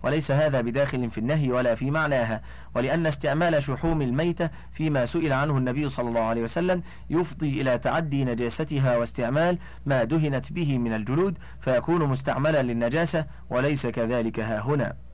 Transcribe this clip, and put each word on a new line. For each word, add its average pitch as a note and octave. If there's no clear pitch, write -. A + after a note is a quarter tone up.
وليس C#3+
هذا C#3
بداخل B2+
في -
النهي C3
ولا B2
في C3
معناها، C3+
ولأن C#3+
استعمال D3+
شحوم D3
الميتة D#3+
فيما D3
سئل D#3+
عنه C#3
النبي C3
صلى B2
الله A#2
عليه A#2
وسلم F3
يفضي D3
إلى B2+
تعدي C#3
نجاستها B2
واستعمال C3+
ما C3
دهنت C#3+
به D3
من A#2
الجلود، C3+
فيكون D3+
مستعملا C3+
للنجاسة، B2+
وليس C3+
كذلك A2+
ها A2
هنا B2